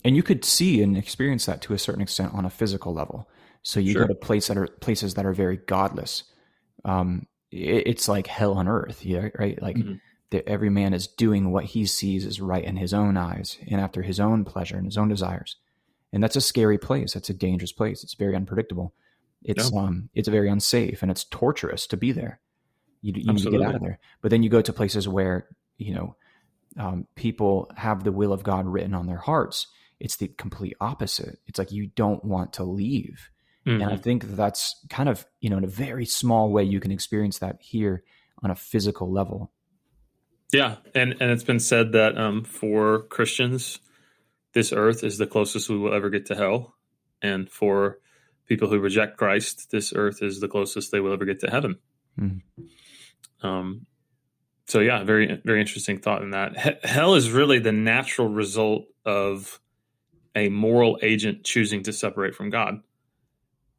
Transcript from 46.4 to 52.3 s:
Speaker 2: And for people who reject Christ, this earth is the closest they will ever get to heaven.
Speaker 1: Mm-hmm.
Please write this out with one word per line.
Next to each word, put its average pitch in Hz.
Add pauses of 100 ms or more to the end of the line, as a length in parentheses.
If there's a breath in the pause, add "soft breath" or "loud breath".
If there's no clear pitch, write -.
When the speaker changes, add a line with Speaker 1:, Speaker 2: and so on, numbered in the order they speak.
Speaker 2:
And 95
for 101 (480)
people 107
who 104
reject 104
Christ, -
this 107
earth 104
is 98
the 101
closest 101
they 104
will 98
ever 98
get 95
to 98
heaven. 123 (400)
Speaker 1:
Mm-hmm. -